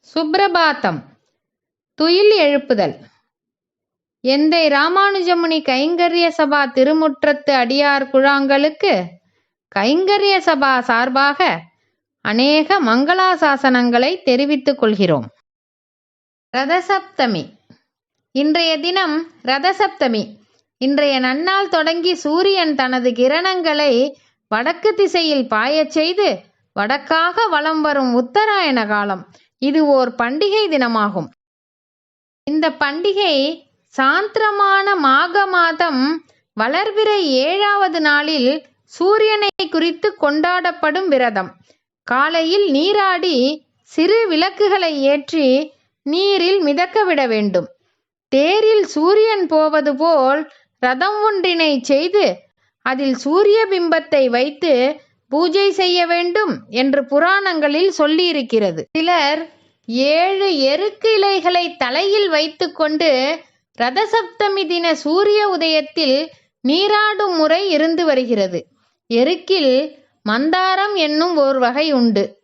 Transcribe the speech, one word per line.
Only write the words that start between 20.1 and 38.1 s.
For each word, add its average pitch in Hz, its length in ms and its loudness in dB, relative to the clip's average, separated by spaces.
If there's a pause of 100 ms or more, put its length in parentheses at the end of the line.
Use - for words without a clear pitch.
இன்றைய 277 420 0
நன்னாள் 349 480 -2
தொடங்கி 330 480 -2
சூரியன் 339 600 0
தனது 254 360 -2
கிரணங்களை 302 840 0 (580)
வடக்கு 330 420 -2
திசையில் 320 540 0
பாயச் 285 420 0
செய்து 349 400 0 (460)
வடக்காக 320 720 -2
வலம் 311 320 -2
வரும் 277 320 0
உத்தராயண 285 720 0
காலம். 202 360 -4 (380)
இது 294 240 2
ஓர் 262 300 2
பண்டிகை 320 520 0
தினமாகும். 220 640 -2 (1160)
இந்த 311 220 0
பண்டிகை 330 640 -2 (600)
சாந்திரமான 392 1000 0
மாக 339 520 2
மாதம் 330 540 0 (560)
வளர்பிறை 403 600 0 (220)
ஏழாவது 381 640 0
நாளில் 294 500 0 (320)